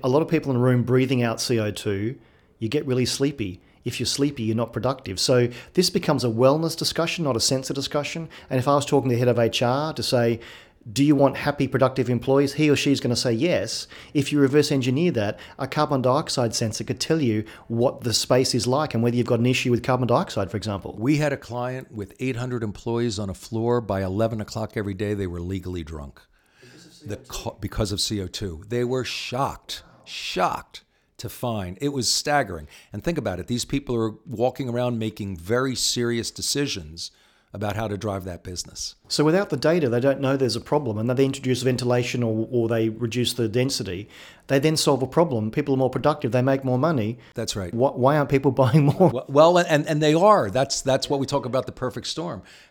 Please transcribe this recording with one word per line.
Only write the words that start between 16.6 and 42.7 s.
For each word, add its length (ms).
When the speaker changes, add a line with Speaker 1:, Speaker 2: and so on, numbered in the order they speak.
Speaker 1:
could 160
tell 220
you 220
what 340
the 100
space 440
is 100
like 300
and 80
whether 120
you've 120
got 120
an 60
issue 240
with 140
carbon 240
dioxide, 420
for 80
example. 400
Speaker 2:
We 200
had 160
a 40
client 540
with 280
eight 180
hundred 260
employees 560
on 100
a 60
floor. 460
By 200
eleven 400
o'clock 340
every 200
day, 180
they 140
were 140
legally 420
drunk. 380
The 120
co-, 440
because 300
of 100
C 180
O 60
two. 420
They 160
were 220
shocked, 800
shocked 760
to 120
find. 520
It 80
was 240
staggering. 540
And 100
think 140
about 220
it. 80
These 180
people 300
are 180
walking 420
around 300
making 380
very 380
serious 540
decisions 800
about 240
how 120
to 100
drive 280
that 180
business. 500
Speaker 1:
So 160
without 260
the 80
data, 320
they 100
don't 200
know 180
there's 180
a 60
problem, 380
and 100
they 160
introduce 380
ventilation 580
or, 300
or 160
they 220